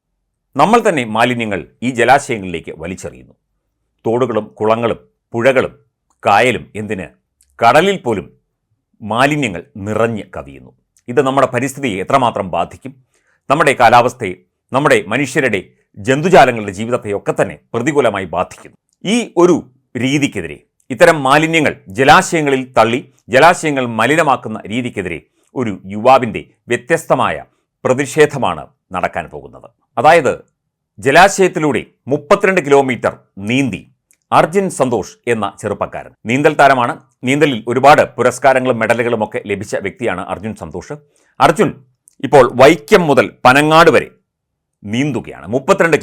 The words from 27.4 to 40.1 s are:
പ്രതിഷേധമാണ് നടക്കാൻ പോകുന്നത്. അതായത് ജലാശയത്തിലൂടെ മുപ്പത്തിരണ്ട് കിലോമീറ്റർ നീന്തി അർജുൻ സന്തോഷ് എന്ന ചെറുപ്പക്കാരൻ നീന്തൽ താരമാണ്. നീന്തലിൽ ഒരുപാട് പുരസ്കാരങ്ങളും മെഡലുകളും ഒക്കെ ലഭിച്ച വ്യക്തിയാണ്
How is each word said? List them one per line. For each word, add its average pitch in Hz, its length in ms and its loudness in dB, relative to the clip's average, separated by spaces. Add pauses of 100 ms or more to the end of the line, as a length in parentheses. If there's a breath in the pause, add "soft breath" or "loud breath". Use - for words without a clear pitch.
പ്രതിഷേധമാണ് 127 760 0 (320)
നടക്കാൻ 87 380 -4
പോകുന്നത്. 65 360 -20 (300)
അതായത് 143 340 4 (720)
ജലാശയത്തിലൂടെ 156 800 2 (300)
മുപ്പത്തിരണ്ട് 180 540 0
കിലോമീറ്റർ 131 460 2 (380)
നീന്തി 123 300 -2 (580)
അർജുൻ 160 280 0 (140)
സന്തോഷ് 117 340 -4 (180)
എന്ന 107 280 -4
ചെറുപ്പക്കാരൻ 80 520 -8 (180)
നീന്തൽ 147 300 0
താരമാണ്. 135 340 2 (320)
നീന്തലിൽ 139 440 0
ഒരുപാട് 127 340 4 (140)
പുരസ്കാരങ്ങളും 123 640 0
മെഡലുകളും 117 460 0
ഒക്കെ - 140 -10 (100)
ലഭിച്ച 98 220 -8 (120)
വ്യക്തിയാണ് 95 360 -6 (120)